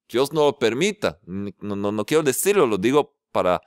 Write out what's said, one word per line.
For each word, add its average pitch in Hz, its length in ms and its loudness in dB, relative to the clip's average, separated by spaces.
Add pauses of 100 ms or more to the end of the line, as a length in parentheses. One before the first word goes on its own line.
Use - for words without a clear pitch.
Dios 139 240 -2
no 151 120 2
lo 139 120 0
permita. 120 680 -2
No, 101 500 -10
no, 101 160 -4
no 107 140 -4
quiero 156 180 0
decirlo, 175 420 2
lo 107 140 0
digo 135 360 0 (160)
para, 90 360 0